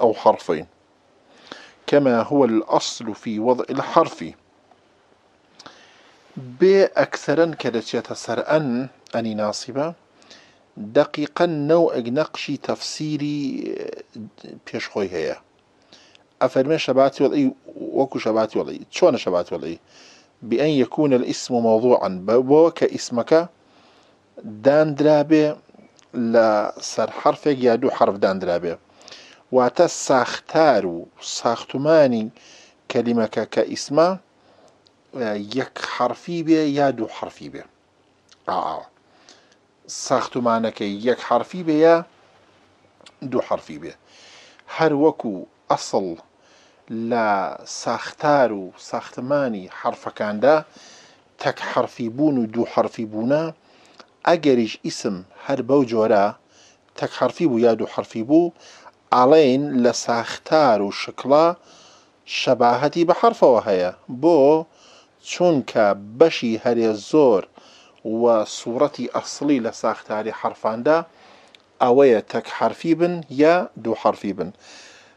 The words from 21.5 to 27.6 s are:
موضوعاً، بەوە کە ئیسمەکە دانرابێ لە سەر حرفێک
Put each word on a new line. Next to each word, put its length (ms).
موضوعاً، 540
بەوە 380
کە 160
ئیسمەکە 480
دانرابێ 800
لە 160
سەر 260
حرفێک 480